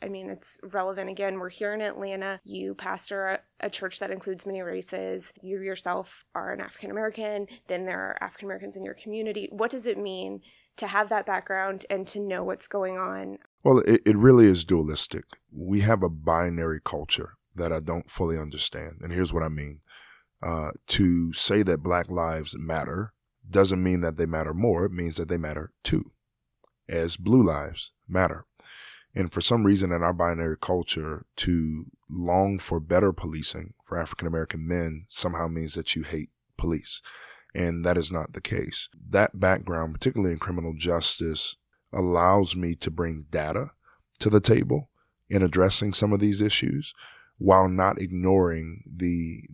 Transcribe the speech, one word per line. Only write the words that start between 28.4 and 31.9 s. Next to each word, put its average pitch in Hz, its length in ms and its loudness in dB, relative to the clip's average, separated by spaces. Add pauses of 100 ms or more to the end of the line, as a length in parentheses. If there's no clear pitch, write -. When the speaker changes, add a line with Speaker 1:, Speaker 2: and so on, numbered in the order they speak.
Speaker 2:
And 92 180 -2
for 90 80 -2
some 117 240 4
reason 95 280 6
in 85 100 0
our 85 100 2
binary 82 440 0
culture, 82 680 -4 (120)
to 80 500 0 (240)